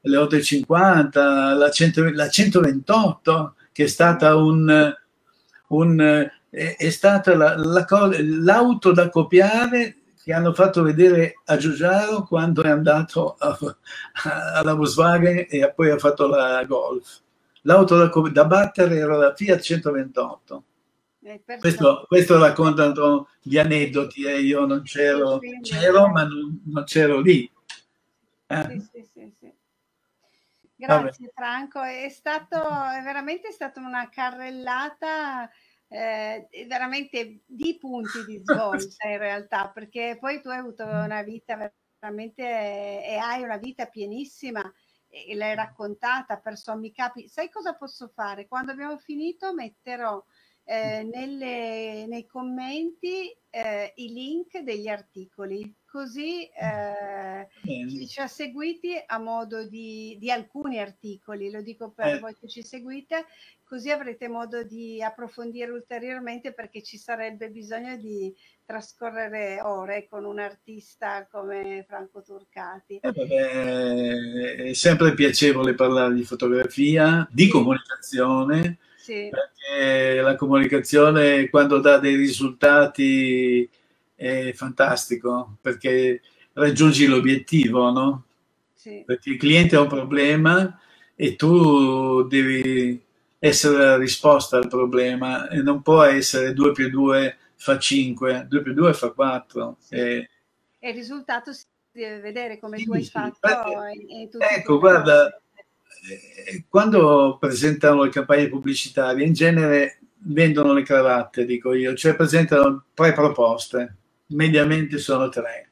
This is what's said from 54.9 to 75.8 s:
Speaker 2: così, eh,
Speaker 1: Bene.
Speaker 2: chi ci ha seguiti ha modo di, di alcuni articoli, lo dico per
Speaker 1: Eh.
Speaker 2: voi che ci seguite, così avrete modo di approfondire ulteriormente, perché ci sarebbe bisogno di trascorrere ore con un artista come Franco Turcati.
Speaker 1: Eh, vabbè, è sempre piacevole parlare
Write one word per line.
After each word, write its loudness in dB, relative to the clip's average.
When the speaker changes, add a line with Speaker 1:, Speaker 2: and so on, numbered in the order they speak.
Speaker 2:
così, -14
eh, -12
Speaker 1:
Bene. -12
Speaker 2:
chi -16
ci -18
ha -10
seguiti -14
ha -10
modo -12
di, -20
di -14
alcuni -10
articoli, -16
lo -16
dico -20
per -6
Speaker 1:
Eh. -14
Speaker 2:
voi -18
che -20
ci -20
seguite, -14
così -12
avrete -12
modo -14
di -18
approfondire -14
ulteriormente, -16
perché -20
ci -20
sarebbe -14
bisogno -16
di -14
trascorrere -12
ore -10
con -16
un -12
artista -14
come -14
Franco -18
Turcati. -20
Speaker 1:
Eh, -8
vabbè, -6
è -8
sempre 2
piacevole 2
parlare 2